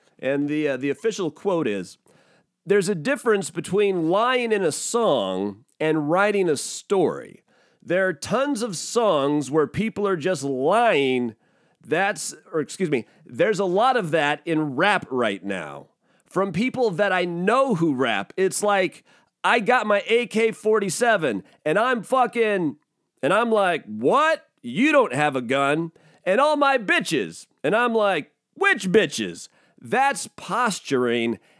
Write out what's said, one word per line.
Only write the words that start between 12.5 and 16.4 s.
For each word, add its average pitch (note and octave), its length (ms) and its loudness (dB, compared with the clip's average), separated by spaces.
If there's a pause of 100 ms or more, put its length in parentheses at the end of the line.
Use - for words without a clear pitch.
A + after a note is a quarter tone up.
or D#3+ 100 -2
excuse E3 300 -4
me, A#2+ 160 -2 (200)
there's E3 320 0
a G3 80 0
lot A3+ 300 2
of F3+ 140 -2
that D3+ 360 0
in D#3 280 -2
rap F#3+ 360 2
right G#2+ 340 -2
now. D#2 440 -8 (360)
From F#3+ 280 -4